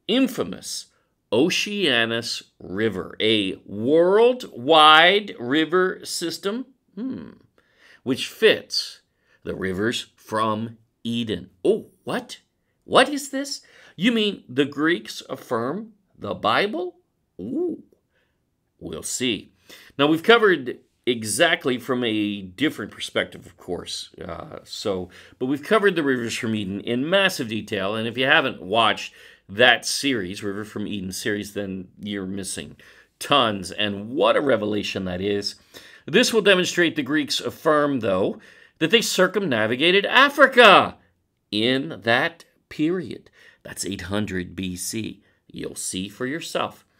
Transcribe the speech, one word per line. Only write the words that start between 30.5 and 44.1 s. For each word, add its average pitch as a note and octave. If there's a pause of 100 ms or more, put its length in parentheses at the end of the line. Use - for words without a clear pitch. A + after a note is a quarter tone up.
from G#2
Eden F#2+
series, G#2
then F#2+ (100)
you're G2+
missing F#2+ (440)
tons, G#2
and G#2
what B2+
a -
revelation G#2+
that F2+
is. G2+ (520)
This A#3
will A3
demonstrate F3
the D3+
Greeks C#3+
affirm, C#3+
though, A2 (400)
that D#3+
they A3
circumnavigated F3
Africa B3 (540)
in B2+
that C3 (240)
period. D#3 (320)
That's -
eight F#2
hundred F2+